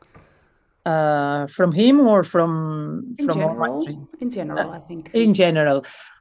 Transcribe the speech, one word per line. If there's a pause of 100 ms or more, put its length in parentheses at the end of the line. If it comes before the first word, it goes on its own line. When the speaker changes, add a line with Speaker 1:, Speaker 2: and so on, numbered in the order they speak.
(840)
Speaker 1:
Uh,
from
him
or
from,
Speaker 2:
In
Speaker 1:
from
all
my
Speaker 2:
general,
Speaker 1:
training? (120)
Speaker 2:
in
general,
Speaker 1:
Uh,
Speaker 2:
I
think.
Speaker 1:
in
general, (360)